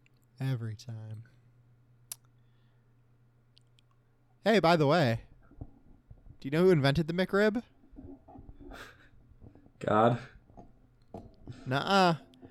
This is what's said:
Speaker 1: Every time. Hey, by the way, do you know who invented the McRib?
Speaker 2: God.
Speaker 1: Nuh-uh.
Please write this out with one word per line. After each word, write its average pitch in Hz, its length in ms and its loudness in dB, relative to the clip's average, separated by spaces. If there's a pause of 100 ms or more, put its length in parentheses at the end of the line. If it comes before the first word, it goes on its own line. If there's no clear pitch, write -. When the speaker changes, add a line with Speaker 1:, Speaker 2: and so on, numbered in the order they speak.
(400)
Speaker 1:
Every 117 340 -6
time. 110 480 -16 (3250)
Hey, 214 140 4
by 170 180 4
the 151 100 4
way, 139 340 2 (380)
do - 80 -16 (760)
you 135 80 -10
know 160 140 2
who 185 60 6
invented 147 380 2
the 170 60 -6
McRib? 202 480 0 (2250)
Speaker 2:
God. 113 380 2 (1500)
Speaker 1:
Nuh-uh. 170 480 2 (360)